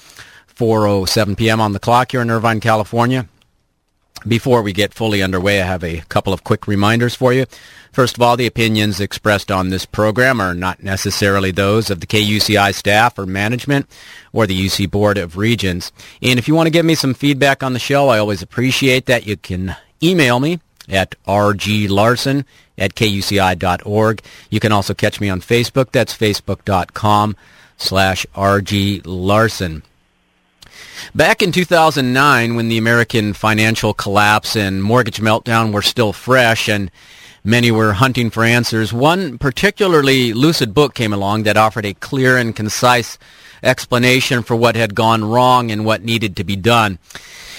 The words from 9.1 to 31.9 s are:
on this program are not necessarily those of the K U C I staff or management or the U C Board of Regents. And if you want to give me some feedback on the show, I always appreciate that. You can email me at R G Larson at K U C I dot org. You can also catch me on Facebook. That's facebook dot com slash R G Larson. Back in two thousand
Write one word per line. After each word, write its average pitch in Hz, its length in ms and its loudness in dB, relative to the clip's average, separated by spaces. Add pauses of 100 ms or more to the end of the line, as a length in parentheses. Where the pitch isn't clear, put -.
on 92 180 -2
this 92 180 -4
program 110 520 0
are 92 140 -2
not 90 300 -6
necessarily 98 680 -2
those 101 400 0
of 87 120 -6
the - 40 -14
K 107 140 0
U 107 200 0
C 107 160 -2
I 101 140 4
staff 104 480 0
or 98 80 -8
management 113 640 -4 (420)
or 113 140 0
the 95 80 0
U 95 160 0
C 101 160 -2
Board 101 320 0
of 87 200 -8
Regents. 98 540 -2 (300)
And 127 160 2
if 117 100 -4
you 151 60 2
want 165 140 4
to 160 40 -2
give 165 140 2
me 165 80 2
some 135 220 -2
feedback 139 480 0
on 131 100 -2
the 120 60 -4
show, 139 300 0
I 110 100 4
always 104 240 -2
appreciate 127 640 0
that. 120 180 0
You 104 120 -6
can 92 380 -6 (280)
email 147 360 2
me 160 200 -2 (280)
at 92 280 -2 (100)
R 104 300 2
G 104 320 -2
Larson 120 580 0 (320)
at 98 160 -2
K 110 140 0
U 98 160 -2
C 101 160 -2
I 92 160 2
dot 90 320 -2
org. 107 340 0 (300)
You 110 80 0
can 107 120 2
also 101 220 0
catch - 260 -2
me 101 100 -2
on 92 120 -4
Facebook. 120 500 -2
That's 113 240 -2
facebook 104 480 -2
dot 95 300 -2
com 104 420 2 (400)
slash 95 600 -2
R 98 260 2
G 98 420 -2
Larson. 92 760 -2 (1300)
Back 180 280 2
in 185 100 0
two 175 140 0
thousand 151 480 2